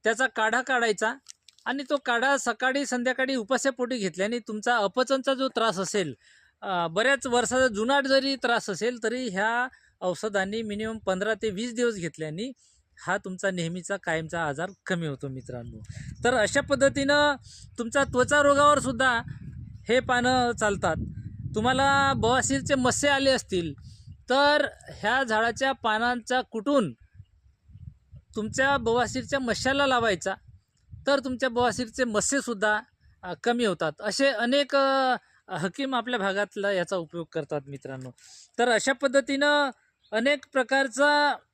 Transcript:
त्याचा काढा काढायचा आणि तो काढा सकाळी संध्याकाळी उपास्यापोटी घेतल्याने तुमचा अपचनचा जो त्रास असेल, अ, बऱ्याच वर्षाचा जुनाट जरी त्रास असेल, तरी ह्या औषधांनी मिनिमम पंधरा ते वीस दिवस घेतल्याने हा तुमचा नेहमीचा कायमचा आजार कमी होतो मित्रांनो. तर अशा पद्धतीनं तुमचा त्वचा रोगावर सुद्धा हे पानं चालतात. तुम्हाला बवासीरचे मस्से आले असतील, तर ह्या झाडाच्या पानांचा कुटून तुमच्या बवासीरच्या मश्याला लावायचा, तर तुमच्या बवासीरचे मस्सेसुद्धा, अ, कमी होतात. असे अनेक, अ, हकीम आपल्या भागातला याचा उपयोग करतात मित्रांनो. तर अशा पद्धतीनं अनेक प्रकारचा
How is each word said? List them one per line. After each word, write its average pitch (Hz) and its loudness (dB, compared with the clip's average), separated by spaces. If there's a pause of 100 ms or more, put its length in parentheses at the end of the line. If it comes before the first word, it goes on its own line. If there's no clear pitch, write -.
त्याचा 226 2
काढा 226 0
काढायचा 233 0 (500)
आणि 262 -4
तो 294 2
काढा 262 2
सकाळी 262 0
संध्याकाळी 254 -2
उपास्यापोटी 247 -2
घेतल्याने 196 -2
तुमचा 220 -2
अपचनचा 254 0
जो 262 -2
त्रास 220 0
असेल, 180 -2 (460)
अ, 180 -2
बऱ्याच 233 0
वर्षाचा 247 2
जुनाट 247 2
जरी 269 2
त्रास 240 -2
असेल, 226 -4
तरी 247 -2
ह्या 226 0 (320)
औषधांनी 196 -2
मिनिमम 220 -6
पंधरा 202 -2
ते 214 -2
वीस 220 -6
दिवस 233 0
घेतल्याने 165 -8 (540)
हा 185 0
तुमचा 190 -4
नेहमीचा 180 -6
कायमचा 160 -4
आजार 151 -6 (160)
कमी 170 -4
होतो 139 -8
मित्रांनो. 120 -12 (420)
तर 247 2
अशा 233 2
पद्धतीनं 277 2 (440)
तुमचा 247 0
त्वचा 254 2
रोगावर 285 6
सुद्धा 247 0 (680)
हे 240 4
पानं 247 2
चालतात. 196 0 (580)
तुम्हाला 269 2
बवासीरचे 254 2
मस्से 254 2
आले 277 4
असतील, 175 -2 (560)
तर 285 4 (220)
ह्या 220 0
झाडाच्या 233 0
पानांचा 240 0
कुटून 220 0 (1400)
तुमच्या 262 0
बवासीरच्या 240 0
मश्याला 269 0
लावायचा, 226 0 (720)
तर 277 4
तुमच्या 254 -2
बवासीरचे 240 0
मस्सेसुद्धा, 214 0 (420)
अ, 180 -8 (100)
कमी 240 2
होतात. 165 0
असे 214 0
अनेक, 254 0
अ, 269 4 (320)
हकीम 190 -4
आपल्या 240 -2
भागातला 196 -2
याचा 185 0
उपयोग 170 -8
करतात 147 -4
मित्रांनो. 135 -12 (480)
तर 240 4
अशा 269 2
पद्धतीनं 277 2 (420)
अनेक 262 0
प्रकारचा 269 2 (180)